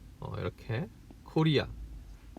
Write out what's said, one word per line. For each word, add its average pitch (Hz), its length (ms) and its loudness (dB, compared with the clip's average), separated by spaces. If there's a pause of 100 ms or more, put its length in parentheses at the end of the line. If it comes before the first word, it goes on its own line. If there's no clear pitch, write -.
(200)
어, 107 200 -8
이렇게 113 500 -4 (340)
"코리아." 156 460 4 (680)